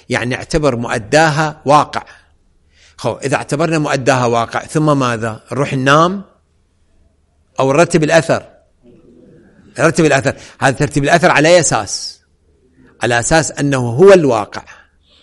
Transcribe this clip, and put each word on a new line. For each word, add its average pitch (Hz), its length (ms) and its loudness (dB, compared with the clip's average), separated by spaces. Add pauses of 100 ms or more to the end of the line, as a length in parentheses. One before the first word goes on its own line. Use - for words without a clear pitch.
يعني 123 260 -4
اعتبر 139 400 -2
مؤداها 147 920 -2
واقع. 135 380 0 (960)
خو، 110 260 -6
إذا 135 120 -4
اعتبرنا 160 420 -4
مؤداها 139 480 0
واقع، 117 400 -2
ثم 151 340 0
ماذا؟ 113 520 -6
نروح 123 220 -4
ننام؟ 156 500 2 (1400)
أو 135 140 0
نرتب 165 300 2
الأثر؟ 151 400 0 (1400)
نرتب 160 260 2
الأثر. 139 280 0 (260)
هذا 135 120 2
ترتيب 143 320 -2
الأثر 156 280 2
على 143 160 2
أي 180 120 6
أساس؟ - 600 -6 (840)
على 117 160 0
أساس 160 320 0
أنه 135 380 -4
هو 180 240 6
الواقع، 120 500 0 (600)